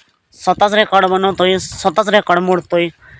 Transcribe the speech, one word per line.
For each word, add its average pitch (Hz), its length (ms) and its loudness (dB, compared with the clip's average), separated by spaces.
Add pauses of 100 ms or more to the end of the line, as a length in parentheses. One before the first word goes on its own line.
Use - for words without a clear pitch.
(320)
स्वतःच 202 420 0
रेकॉर्ड 196 320 2
बनवतोय, 185 520 0
स्वतःच 190 500 -4
रेकॉर्ड 180 320 2
मोडतोय, 175 480 0 (320)